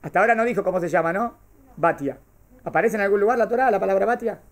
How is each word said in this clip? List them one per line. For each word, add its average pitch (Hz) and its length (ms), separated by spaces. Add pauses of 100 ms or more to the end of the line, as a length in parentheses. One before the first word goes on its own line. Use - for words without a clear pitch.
Hasta 170 160
ahora 226 160
no 226 100
dijo 214 180
cómo 185 160
se 170 100
llama, 165 220
¿no? 226 240 (420)
Batia. 143 420 (440)
¿Aparece 180 340
en 208 40
algún 202 200
lugar 233 180
la 208 80
Torá, 254 240
la 196 80
palabra 196 260
Batia? 226 340 (120)